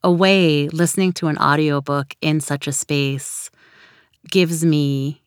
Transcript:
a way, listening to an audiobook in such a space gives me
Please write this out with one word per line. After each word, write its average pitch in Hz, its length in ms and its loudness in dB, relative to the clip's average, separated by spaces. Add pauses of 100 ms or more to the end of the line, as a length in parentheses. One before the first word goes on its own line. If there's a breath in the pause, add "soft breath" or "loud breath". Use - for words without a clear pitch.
a 180 60 4
way, 170 560 4
listening 175 460 0
to 170 140 -4
an 151 100 -2
audiobook 143 800 0
in 156 220 0
such 143 260 -6
a 143 60 -6
space 139 760 -6 (800 soft breath)
gives 165 360 2
me 143 600 0